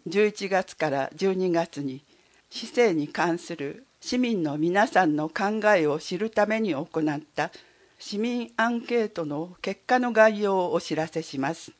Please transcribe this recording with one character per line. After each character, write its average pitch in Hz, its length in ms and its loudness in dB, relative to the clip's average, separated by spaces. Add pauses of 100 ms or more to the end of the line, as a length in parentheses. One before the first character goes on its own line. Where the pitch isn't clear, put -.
十 196 180 4
一 202 240 -4
月 185 260 -2
か 156 140 -2
ら 143 260 -2
十 190 200 0
二 185 160 0
月 165 320 -2
に、 139 200 -8 (460)
市 - 160 -12
政 220 320 2
に 151 100 -2
関 170 300 0
す 170 180 -10
る 143 300 -10 (160)
市 - 160 -4
民 233 240 0
の 147 160 -2
皆 180 300 2
さ 185 180 4
ん 151 100 2
の 151 140 -2
考 214 320 -2 (140)
え 165 100 2
を 147 140 0
知 180 180 -6
る 220 140 -4
た 208 160 2
め 220 120 -2
に 208 140 0
行 135 80 -4
っ 151 400 -2 (140)
た 156 160 -2 (480)
市 - 180 -8
民 233 400 -2
ア 226 120 2
ン 233 120 -2
ケ 233 220 0
ー 214 60 -4
ト 170 160 -6
の 156 360 -6
結 - 240 -6
果 254 140 2
の 247 120 0
概 220 300 6
要 196 160 2
を 180 160 2
お 170 80 2
知 - 140 -4
ら 156 120 -2
せ 160 140 -6
し 151 160 -10
ま 135 160 -2
す。 - 260 -14